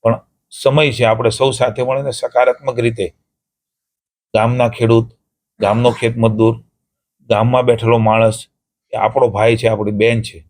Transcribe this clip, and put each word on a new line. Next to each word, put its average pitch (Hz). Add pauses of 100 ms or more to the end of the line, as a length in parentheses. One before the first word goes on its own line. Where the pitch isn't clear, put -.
પણ 113 (320)
સમય 139
છે, 120
આપણે 117
સૌ 135
સાથે 123
મળીને 135
સકારાત્મક 123
રીતે 113 (1300)
ગામના 120
ખેડૂત, 113 (520)
ગામનો 113
ખેત 117
મજદૂર, 113 (760)
ગામમાં 120
બેઠેલો 117
માણસ, 110 (540)
એ 107
આપણો 110
ભાઈ 110
છે, 117
આપણી 104
બેન 113
છે - (120)